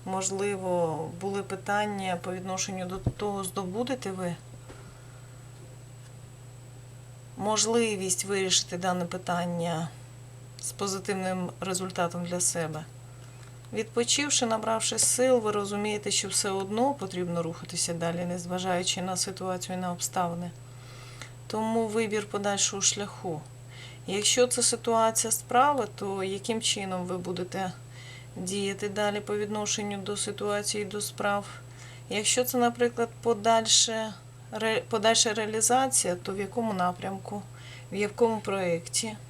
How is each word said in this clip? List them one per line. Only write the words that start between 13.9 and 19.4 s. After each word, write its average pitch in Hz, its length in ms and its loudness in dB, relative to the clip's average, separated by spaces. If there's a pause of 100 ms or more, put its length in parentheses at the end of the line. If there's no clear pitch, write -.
набравши 220 520 2
сил, 254 400 6
ви 214 140 2
розумієте, 208 580 0
що 196 180 2
все 196 220 2
одно 208 440 2
потрібно 180 480 -2
рухатися 170 520 -4
далі, 170 300 0
незважаючи 180 800 0
на 185 140 -2
ситуацію 185 600 -2